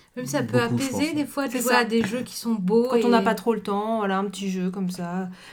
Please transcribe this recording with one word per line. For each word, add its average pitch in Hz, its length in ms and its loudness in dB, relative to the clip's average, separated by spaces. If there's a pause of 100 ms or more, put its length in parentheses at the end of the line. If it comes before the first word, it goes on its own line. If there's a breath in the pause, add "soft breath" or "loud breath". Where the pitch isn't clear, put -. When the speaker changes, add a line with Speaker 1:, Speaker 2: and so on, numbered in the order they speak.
(180 soft breath)
Speaker 1:
Même 254 80 -6
ça 277 180 -2
peut 226 160 0
Speaker 2:
beaucoup, 240 180 0
je 262 100 0
Speaker 1:
apaiser 262 200 -2
Speaker 2:
pense. 320 80 -4
Speaker 1:
des 294 100 -2
fois 277 220 -4
de 233 60 -6
Speaker 3:
C'est 247 80 -2
Speaker 1:
jouer 226 100 0
Speaker 3:
ça. 247 80 6
Speaker 1:
à 240 60 4
des 226 180 2
jeux 220 200 -2
qui - 120 -12
sont 233 200 -4
beaux 214 340 4
Speaker 3:
Quand 240 160 4
on 240 40 6
n'a 233 120 6
Speaker 1:
et - 20 -2
Speaker 3:
pas 214 120 2
trop - 180 0
le 202 80 -2
temps, 214 380 -2
voilà, 196 180 0
un 196 80 0
petit 196 240 -6
jeu 185 220 -2
comme 185 180 -4
ça. 180 400 -4 (240 loud breath)